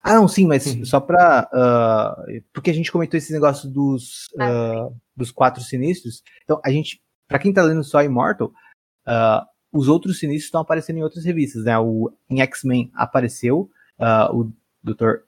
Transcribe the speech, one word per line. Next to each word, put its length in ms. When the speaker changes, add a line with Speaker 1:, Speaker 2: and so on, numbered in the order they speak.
Speaker 1:
Ah, 120
não, 140
sim, 180
mas 200
Speaker 2:
Uhum. 180
Speaker 1:
só 160
pra, 520
ah, 720
porque 180
a 40
gente 180
comentou 260
esse 140
negócio 380
dos, 580
Speaker 3:
Ah, 60
Speaker 1:
ah, 460
dos 160
quatro 300
Sinistros, 600
então 200
a 60
gente, 300
pra 120
quem 140
tá 100
lendo 200
só 200
Immortal, 500
ah, 400
os 160
outros 300
Sinistros 320
tão 100
aparecendo 380
em 40
outras 220
revistas, 400
né, 140
o, 340
em 140
X-Men 520
apareceu, 760
ah, 340
o 200
doutor 460